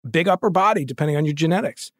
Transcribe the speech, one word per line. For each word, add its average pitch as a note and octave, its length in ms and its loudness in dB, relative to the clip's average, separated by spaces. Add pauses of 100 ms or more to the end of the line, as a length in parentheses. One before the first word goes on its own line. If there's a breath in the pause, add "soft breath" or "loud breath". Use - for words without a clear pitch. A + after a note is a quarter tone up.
big E3 180 0
upper F#3 220 2
body, F#3 360 2
depending D3+ 320 -2
on D#3 80 0
your D3+ 80 0
genetics. D#3+ 680 -2